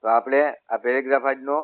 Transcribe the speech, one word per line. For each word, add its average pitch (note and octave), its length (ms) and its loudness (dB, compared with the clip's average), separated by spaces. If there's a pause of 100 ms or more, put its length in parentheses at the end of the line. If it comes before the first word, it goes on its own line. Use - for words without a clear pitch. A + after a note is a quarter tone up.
તો A2 60 -4
આપણે A#2+ 340 2 (280)
આ A2+ 80 -2
પેરેગ્રાફ C3 480 0
આજનો C3+ 380 -2